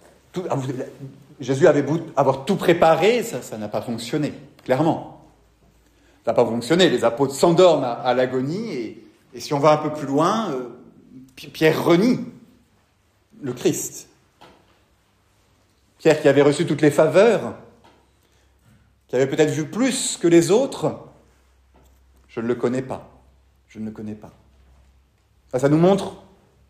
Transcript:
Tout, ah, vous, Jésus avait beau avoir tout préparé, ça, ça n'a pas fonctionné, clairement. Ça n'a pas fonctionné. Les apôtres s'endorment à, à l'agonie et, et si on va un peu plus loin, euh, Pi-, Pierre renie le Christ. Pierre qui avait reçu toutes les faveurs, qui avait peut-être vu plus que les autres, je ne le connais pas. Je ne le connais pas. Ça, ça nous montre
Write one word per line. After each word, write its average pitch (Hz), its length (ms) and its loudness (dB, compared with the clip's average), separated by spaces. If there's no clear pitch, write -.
Tout, 180 160 -8
ah, - 80 -2
vous, 135 160 -6
Jésus 135 260 2
avait 143 160 4
beau 151 160 -2
avoir 131 300 0
tout 196 100 0
préparé, 175 680 2
ça, 131 200 -8
ça - 160 -14
n'a 104 100 -10
pas 107 140 -6
fonctionné, 127 500 -6
clairement. 131 640 -4
Ça 117 60 -4
n'a 117 40 0
pas 120 120 2
fonctionné. 160 420 0
Les 123 160 -2
apôtres 131 300 0
s'endorment 170 500 4
à, 120 80 -4
à 120 220 -2
l'agonie 131 580 -4
et, 110 340 -12
et 120 60 -16
si - 120 -8
on 143 60 -2
va 151 140 4
un 151 40 4
peu 151 160 -4
plus - 140 -10
loin, 175 460 -2
euh, 127 160 -8
Pi-, - 120 -20
Pierre - 360 0
renie 196 360 4
le 127 100 -8
Christ. - 560 -6
Pierre 151 220 4
qui 143 80 4
avait 139 140 6
reçu 151 220 2
toutes 147 160 -2
les 151 100 4
faveurs, 156 680 2
qui - 100 -6
avait 131 120 2
peut-être 151 220 2
vu 147 160 -4
plus 214 500 -4
que 175 120 0
les 165 220 6
autres, 185 480 0
je - 140 -12
ne 113 60 -6
le 120 80 0
connais 123 260 -2
pas. 127 300 -12
Je - 100 -20
ne 107 60 -10
le 110 60 -10
connais 107 240 -12
pas. 104 160 -20
Ça, 131 60 -2
ça 139 100 2
nous 147 80 4
montre 185 480 0